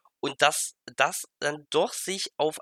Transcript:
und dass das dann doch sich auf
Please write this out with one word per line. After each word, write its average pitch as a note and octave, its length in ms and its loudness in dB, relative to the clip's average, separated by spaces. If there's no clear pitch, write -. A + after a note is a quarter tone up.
und C3+ 220 0
dass - 320 2
das D3+ 280 0
dann D3 320 -4
doch D3+ 220 2
sich - 440 -6
auf D#3 260 0